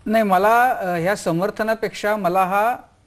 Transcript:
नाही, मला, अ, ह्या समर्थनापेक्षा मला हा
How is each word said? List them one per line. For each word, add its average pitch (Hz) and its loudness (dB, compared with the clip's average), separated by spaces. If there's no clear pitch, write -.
नाही, 220 2
मला, 214 4
अ, 196 -4
ह्या 175 0
समर्थनापेक्षा 208 -4
मला 190 0
हा 202 0